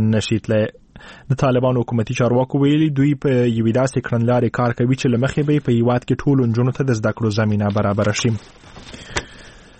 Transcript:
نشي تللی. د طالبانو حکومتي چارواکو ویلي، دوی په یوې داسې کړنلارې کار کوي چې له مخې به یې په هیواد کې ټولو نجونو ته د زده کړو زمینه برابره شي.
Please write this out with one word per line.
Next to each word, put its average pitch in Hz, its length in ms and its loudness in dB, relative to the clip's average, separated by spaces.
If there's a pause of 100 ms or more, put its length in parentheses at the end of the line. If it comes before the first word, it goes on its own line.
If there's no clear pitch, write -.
(160)
نشي 107 320 -2
تللی. 110 180 2 (640)
د 131 140 0
طالبانو 127 420 2
حکومتي 120 340 -2
چارواکو 127 440 2
ویلي، 151 260 2 (100)
دوی 143 160 2
په 139 160 -2 (160)
یوې 113 320 0
داسې 131 260 0
کړنلارې 120 440 0 (100)
کار 123 220 0
کوي 127 140 2
چې 139 180 -2
له 117 100 0
مخې 131 240 -2
به 151 60 2
یې 147 120 0
په 127 140 0
هیواد 120 240 2
کې 131 120 -2 (100)
ټولو 131 260 2
نجونو 123 280 0
ته 135 120 -2
د 110 100 -2
زده 107 140 -2
کړو 110 240 -2
زمینه 104 400 0
برابره 104 440 0
شي. 113 120 0 (1400)